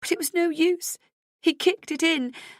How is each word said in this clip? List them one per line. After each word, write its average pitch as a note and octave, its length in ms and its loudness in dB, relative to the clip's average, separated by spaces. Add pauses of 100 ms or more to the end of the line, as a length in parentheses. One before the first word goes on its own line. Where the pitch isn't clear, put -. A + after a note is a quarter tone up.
But - 120 -4
it E4+ 60 0
was - 160 -4
no F4 140 2
use. E4+ 500 0 (420)
He D#4+ 140 2
kicked - 360 0
it D4+ 120 -6
in D4+ 300 0 (280)